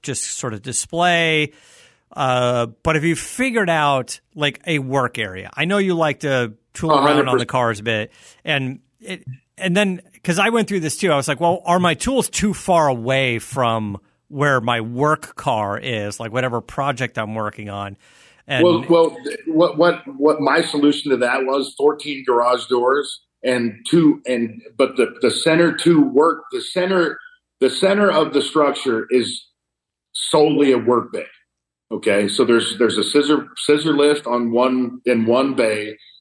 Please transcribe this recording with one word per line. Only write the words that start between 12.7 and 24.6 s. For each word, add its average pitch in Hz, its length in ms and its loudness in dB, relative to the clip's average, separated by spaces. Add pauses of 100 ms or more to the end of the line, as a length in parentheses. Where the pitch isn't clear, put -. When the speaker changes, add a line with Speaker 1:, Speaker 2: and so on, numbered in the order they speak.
Speaker 1:
away 127 500 0
from 113 580 -2 (300)
where 143 320 0
my 117 220 -2
work 131 540 -2
car 107 440 -2
is, 107 400 -6
like, 113 140 -10
whatever 123 260 -2
project 131 580 -6
I'm 110 160 -6
working 104 360 -8
on?" 101 260 -10 (520)
And 143 180 2
Speaker 2:
Well, 170 240 2
well, 165 200 6 (140)
th-, - 140 -8 (100)
what, 160 300 2
what, 170 240 2 (160)
what 147 240 2
my 143 200 2
solution 147 500 0
to 127 60 2
that 127 280 0
was 135 320 -2
fourteen 143 480 -2
garage 123 400 2
doors 131 560 0 (200)
and 120 320 0 (160)
two, 156 380 4
and, 117 340 -4 (160)